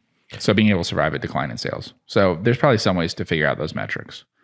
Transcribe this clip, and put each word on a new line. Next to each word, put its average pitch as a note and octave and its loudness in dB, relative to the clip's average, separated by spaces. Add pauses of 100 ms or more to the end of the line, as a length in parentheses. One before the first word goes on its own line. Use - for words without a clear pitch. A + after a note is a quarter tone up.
(380)
So - 2
being G#2+ 6
able F#2 2
to - -4
survive D#2 0
a C#2 -4
decline C#2 -6
in A#1+ -12
sales. - -8 (140)
So F#2 2
there's A#2+ 4
probably C3 4
some F#2+ 0
ways E2 -2
to G2 -8
figure D#2 0
out C2+ 0
those D#2 -6
metrics. - -10 (200)